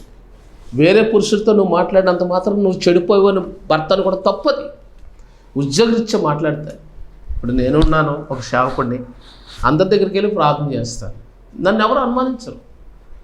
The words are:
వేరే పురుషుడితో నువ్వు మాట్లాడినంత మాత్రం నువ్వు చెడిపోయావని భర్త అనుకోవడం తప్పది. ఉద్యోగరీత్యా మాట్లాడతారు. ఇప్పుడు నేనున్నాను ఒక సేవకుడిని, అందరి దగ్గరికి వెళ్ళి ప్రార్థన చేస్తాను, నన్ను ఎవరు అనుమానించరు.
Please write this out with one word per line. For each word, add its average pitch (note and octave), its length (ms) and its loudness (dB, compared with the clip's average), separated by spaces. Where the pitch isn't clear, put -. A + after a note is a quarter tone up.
వేరే F3+ 280 4
పురుషుడితో G#3+ 500 2
నువ్వు F#3 240 2
మాట్లాడినంత F3+ 460 2
మాత్రం F#3 420 0
నువ్వు F#3 240 0
చెడిపోయావని F#3+ 520 4
భర్త - 520 -2
అనుకోవడం F#3 340 0
తప్పది. - 420 -2
ఉద్యోగరీత్యా G#3 640 0
మాట్లాడతారు. D3+ 680 -4
ఇప్పుడు A#2+ 160 -4
నేనున్నాను D3 760 2
ఒక B2+ 100 -8
సేవకుడిని, B2 580 -2
అందరి D#3 240 4
దగ్గరికి F#3+ 300 0
వెళ్ళి G3+ 160 0
ప్రార్థన D3 400 0
చేస్తాను, A2+ 380 -8
నన్ను G#3+ 240 2
ఎవరు C4 120 0
అనుమానించరు. B3+ 560 -4